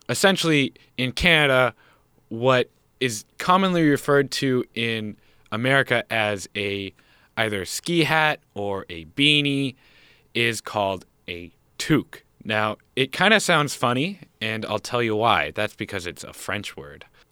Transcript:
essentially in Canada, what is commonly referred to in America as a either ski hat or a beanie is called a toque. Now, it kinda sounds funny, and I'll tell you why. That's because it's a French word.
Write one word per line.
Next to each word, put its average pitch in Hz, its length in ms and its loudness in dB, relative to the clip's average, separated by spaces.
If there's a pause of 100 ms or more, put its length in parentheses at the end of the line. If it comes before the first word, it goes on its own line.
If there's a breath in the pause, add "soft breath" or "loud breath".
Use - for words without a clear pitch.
(100)
essentially 160 640 2 (240 soft breath)
in 127 140 -2
Canada, 139 640 4 (540 soft breath)
what 123 400 2 (320)
is 117 240 -4 (140)
commonly 180 500 2
referred 143 440 2
to 131 320 0 (100)
in 113 420 -4 (340 soft breath)
America 127 600 2
as 104 440 -2
a 98 380 -4 (460 soft breath)
either 104 260 -2
ski 165 400 -2
hat 151 360 0 (120)
or 101 380 -6
a 82 160 -14
beanie 139 720 0 (580 soft breath)
is 117 260 -2
called 98 460 -4 (200)
a 87 280 -14 (240)
toque. - 440 -2 (200)
Now, 107 340 -2 (200)
it 131 160 0
kinda 202 280 4
sounds 147 340 2
funny, 135 460 -2 (220)
and 110 240 -4
I'll 107 120 -2
tell 120 240 -2
you 110 140 0
why. 95 360 2
That's 104 220 -4
because 92 320 -8
it's - 180 -10
a - 100 -18
French - 420 -10
word. 73 300 -16 (260 soft breath)